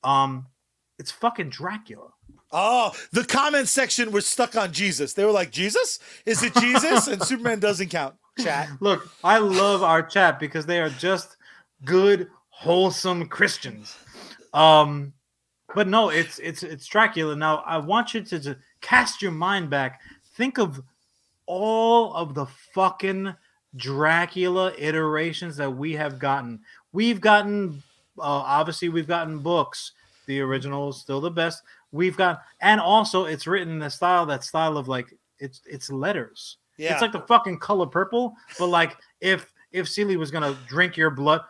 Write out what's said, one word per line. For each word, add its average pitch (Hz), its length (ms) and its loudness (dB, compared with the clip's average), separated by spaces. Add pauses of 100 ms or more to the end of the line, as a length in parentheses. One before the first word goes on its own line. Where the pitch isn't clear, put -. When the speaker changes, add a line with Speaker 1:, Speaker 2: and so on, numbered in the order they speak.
Speaker 1:
um, 135 440 0 (520)
it's - 120 -14
fucking 214 380 -4
Dracula. 180 600 -14 (420)
Speaker 2:
Oh, 214 400 2 (200)
the 233 120 2
comment 285 460 2
section 240 420 0
was 202 140 0
stuck 233 320 0
on 185 160 -2
Jesus. 147 400 -2
They 196 100 0
were 214 80 4
like, 185 200 2
"Jesus? 214 480 -2 (260)
Is 226 180 0
it 240 120 -2
Jesus?" 247 520 4
And 202 160 -4
Speaker 1:
<laughs> - 0 -
Speaker 2:
Superman 233 360 -2
doesn't 190 300 0
count. 143 260 -6 (240)
Chat. 151 300 -2 (120)
Speaker 1:
Look, 196 280 0 (140)
I 196 140 6
love 196 460 2
our 165 180 4
chat 165 380 2
because 151 260 -6
they 175 160 0
are 160 80 -2
just 165 480 -4 (480)
good, 185 440 4 (200)
wholesome 180 760 0
Christians. 120 680 -4 (580)
Um, 147 600 6 (640)
but 202 120 2
no, 208 220 2
it's, 160 300 -2
it's, 156 240 -10
it's 151 240 -14
Dracula. 160 480 0
Now, 151 300 0
I 165 120 -4
want 202 360 -2
you 220 80 -4
to, 175 180 -8
to 135 180 -8 (240)
cast 247 400 2
your 190 100 -4
mind 175 380 -2
back. 135 320 -2 (340)
Think 254 220 -2
of 156 240 -2 (640)
all 226 680 2
of 165 180 -6
the 139 140 -6 (260)
fucking 190 600 0 (420)
Dracula 175 1000 0
iterations 156 800 -4
that 143 120 -4
we 143 240 -6
have 147 240 -6
gotten. 131 440 -4 (320)
We've 214 280 0
gotten, 202 600 2 (340)
uh, 170 40 -12
obviously, 147 680 0
we've 160 180 -4
gotten 160 320 -4
books. 156 520 -2 (340)
The 135 160 -4
original 139 480 -4
is 131 80 -12
still 139 240 -6
the 170 80 -4
best. 165 340 -4 (280)
We've 180 260 -2
got, 180 240 2 (200)
and 208 200 6
also 190 440 2
it's 156 200 -8
written 170 280 -2
in 160 60 -6
the 151 100 -8
style, 175 360 2
that 135 180 -6
style 160 340 -2
of, 131 100 -6
like, 127 260 -6 (240)
it's, 135 280 -16
it's 139 260 -14
letters. 139 680 -6 (200)
Speaker 2:
Yeah. 160 160 -4
Speaker 1:
It's 147 80 0
like 220 100 0
The 180 100 -8
Fucking 196 380 2
Color 185 280 -2
Purple, 226 480 -2 (220)
but, 180 100 -2
like, 170 300 0 (240)
if, 185 320 -2 (180)
if 175 160 -4
Celie 202 300 -2
was 156 140 -4
gonna 143 260 -4 (100)
drink 170 300 -2
your 160 120 4
blood 147 400 2